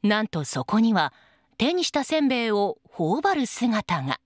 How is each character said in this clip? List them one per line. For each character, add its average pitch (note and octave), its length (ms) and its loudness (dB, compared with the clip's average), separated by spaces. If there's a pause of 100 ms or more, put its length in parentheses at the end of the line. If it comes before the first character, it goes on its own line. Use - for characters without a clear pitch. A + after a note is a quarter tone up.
な G#3 200 2
ん A3 60 -2
と D3+ 180 -4
そ - 180 -4
こ G#3+ 160 0
に A3+ 140 4
は、 D#3 200 0 (440)
手 C#4 160 0
に F4+ 100 0
し - 60 -4
た C#4+ 140 0
せ D#4 180 0
ん C#4 60 2
べ A#3+ 180 0
い A3 60 0
を G3+ 260 0 (120)
頬 F3+ 320 -2
張 F#4 200 2
る A#3+ 60 0
姿 G#3+ 560 -2
が。 C3+ 220 -2